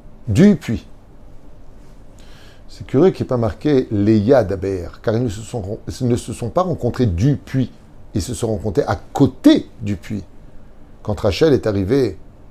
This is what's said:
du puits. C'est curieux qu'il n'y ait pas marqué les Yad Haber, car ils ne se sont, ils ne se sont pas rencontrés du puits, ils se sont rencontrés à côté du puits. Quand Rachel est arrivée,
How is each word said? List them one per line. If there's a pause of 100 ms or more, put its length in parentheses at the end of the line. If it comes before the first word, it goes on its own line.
(280)
du
puits. (1800)
C'est
curieux
qu'il
n'y
ait
pas
marqué
les
Yad
Haber,
car
ils
ne
se
sont, (200)
ils
ne
se
sont
pas
rencontrés
du
puits, (420)
ils
se
sont
rencontrés
à (180)
côté (140)
du
puits. (840)
Quand
Rachel
est
arrivée, (320)